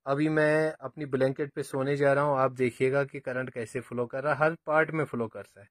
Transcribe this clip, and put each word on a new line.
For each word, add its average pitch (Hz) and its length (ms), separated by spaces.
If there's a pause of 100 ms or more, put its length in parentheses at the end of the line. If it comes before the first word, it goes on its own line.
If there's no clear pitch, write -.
अभी 143 240
मैं 156 520
अपनी 139 240
ब्लैंकेट 135 480
पे 147 100
सोने 139 340
जा 139 160
रहा 143 100
हूँ, 143 140
आप 131 140
देखिएगा 131 520
कि 139 160
करंट 127 300
कैसे 123 300
फ्लो 120 260
कर 135 180
रहा 147 100
है, 127 60
हर 160 160 (100)
पार्ट 156 260
में 156 140
फ्लो 117 220
करता 101 340
है। 101 100